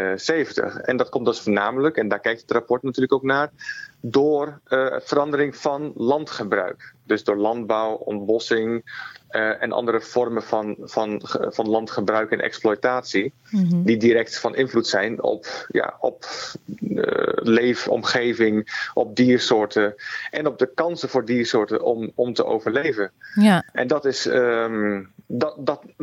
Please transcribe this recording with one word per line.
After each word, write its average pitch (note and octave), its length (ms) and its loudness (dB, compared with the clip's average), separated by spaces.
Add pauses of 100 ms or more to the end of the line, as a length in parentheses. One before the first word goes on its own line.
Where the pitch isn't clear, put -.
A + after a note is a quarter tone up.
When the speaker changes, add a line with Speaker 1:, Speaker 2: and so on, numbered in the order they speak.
(160)
Speaker 1:
zeventig. - 640 -2
En B2 200 -2
dat B2+ 120 0
komt B2 160 -4
dus A#2 140 2
voornamelijk, A#2 580 2
en A2 100 0
daar G2+ 120 0
kijkt A#2 220 -2
het - 100 -8
rapport A#2+ 320 0
natuurlijk C3 300 0
ook C3+ 100 2
naar, C#3 280 0 (540)
door, C#3+ 580 2
eh, C3 360 0
verandering C#3+ 560 0
van D3 400 -4
landgebruik. A2+ 960 -2 (120)
Dus G#2+ 180 0
door G#2 140 2
landbouw, A2 560 0
ontbossing, A2 1000 -2 (360)
eh, A2 340 -2
en A#2 100 -2
andere A2+ 300 0
vormen A#2 420 -2
van, G#2+ 360 -4
van G#2+ 460 -4
ge-, - 240 -4
van A2 200 -2
landgebruik A2 640 0
en A2 100 0
exploitatie, A2+ 920 0 (180)
Speaker 2:
Mhm. F3 320 2
Speaker 1:
die A2+ 140 4
direct A2+ 420 2
van - 160 -4
invloed B2+ 320 0
zijn G#2 340 0
op, - 460 -4
ja, - 320 -2
op, - 260 -4
eh, - 800 -6 (320)
leefomgeving, A#2 1600 0
op G#2+ 220 0
diersoorten A2 800 4 (360)
en D3+ 160 -4
op B2 100 -2
de - 180 0
kansen E3 340 -2
voor B2 160 0
diersoorten A2+ 580 0
om, A2+ 320 0
om B2 180 0
te - 120 0
overleven. A2+ 640 0 (240)
Speaker 2:
Ja. G#3 360 6
Speaker 1:
En B2 160 -2
dat C#3+ 180 0
is, C3 200 0
ehm, A2+ 800 2 (240)
dat, D3 320 -2
dat, C#3+ 240 -4 (200)